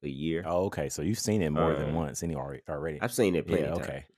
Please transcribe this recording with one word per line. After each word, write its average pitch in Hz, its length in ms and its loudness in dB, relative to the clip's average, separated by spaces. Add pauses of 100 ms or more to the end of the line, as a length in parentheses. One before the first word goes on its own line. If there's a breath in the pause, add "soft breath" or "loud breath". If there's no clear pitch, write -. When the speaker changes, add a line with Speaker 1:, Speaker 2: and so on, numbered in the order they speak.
Speaker 1:
a 73 60 -4
year. 80 360 -2
Speaker 2:
Oh, 87 200 2
okay. 78 240 -2
So - 120 -6
you've 98 180 0
seen 107 220 2
it 78 100 2
more 80 240 4
than 76 160 -2
Speaker 1:
Um, - 20 0
Speaker 2:
once 78 300 -2
any 85 120 -2
alre-, 67 320 -6
already. 76 340 -4
Speaker 1:
I've 120 120 -2
seen 98 220 4
it 76 120 0
plenty 82 200 2
Speaker 2:
Yeah, - 20 -2
Speaker 1:
of 80 40 0
times. 78 180 -2
Speaker 2:
okay. 69 140 -8 (120)